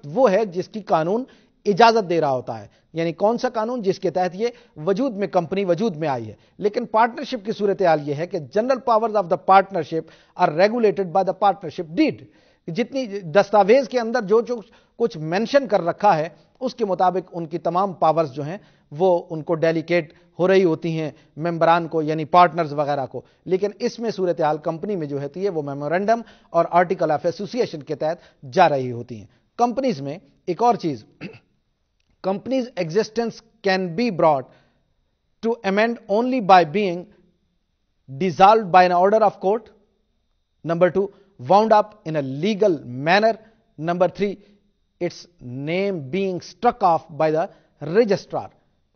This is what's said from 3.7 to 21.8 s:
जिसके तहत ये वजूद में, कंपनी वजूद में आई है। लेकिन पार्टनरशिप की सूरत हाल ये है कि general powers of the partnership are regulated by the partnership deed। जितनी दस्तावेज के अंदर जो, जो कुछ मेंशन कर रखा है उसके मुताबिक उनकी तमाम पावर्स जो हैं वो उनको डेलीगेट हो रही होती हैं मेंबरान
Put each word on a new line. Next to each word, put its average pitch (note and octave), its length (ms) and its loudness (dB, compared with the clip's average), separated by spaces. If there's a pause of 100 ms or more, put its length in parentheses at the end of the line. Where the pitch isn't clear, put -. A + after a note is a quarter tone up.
जिसके F3+ 300 -2
तहत F3+ 240 -2
ये A#3 180 -4 (240)
वजूद G3 360 -2
में, G3 160 -6
कंपनी F#3+ 360 -2
वजूद F3 300 0
में D#3 120 -6
आई B2 160 -4
है। G#2+ 140 -16 (220)
लेकिन G#3 260 -4
पार्टनरशिप A3+ 600 -2
की A3 80 -4
सूरत G3 280 -2
हाल D#3+ 180 4
ये D3 140 -6
है D#3+ 140 -6
कि F3 120 -8
general A3 400 -2 (100)
powers A3 240 0
of G3+ 120 0
the F3 140 -2 (100)
partnership F#3+ 540 2 (380)
are D#3+ 160 2
regulated G3+ 560 2
by F#3+ 100 2
the F3+ 200 -4
partnership F3+ 420 -2
deed। F3 300 0 (540)
जितनी A#3+ 380 -4
दस्तावेज G3+ 800 2
के B3+ 120 -2
अंदर A#3 220 -2
जो, G#3+ 200 2
जो A3+ 220 -6 (340)
कुछ A3+ 200 -2
मेंशन G#3 500 0
कर F#3+ 140 0
रखा E3+ 320 2
है D#3+ 220 -4 (260)
उसके A#3+ 240 -6
मुताबिक F#3 480 -2
उनकी E3+ 240 -8
तमाम F3+ 360 -2
पावर्स D#3+ 360 0
जो C#3 140 -10
हैं E3+ 180 -12 (320)
वो F3 240 2
उनको E3+ 360 -6
डेलीगेट E3 600 -2 (260)
हो F3 80 2
रही F#3+ 140 4
होती D#3+ 340 0
हैं D#3 200 -6 (220)
मेंबरान E3 500 2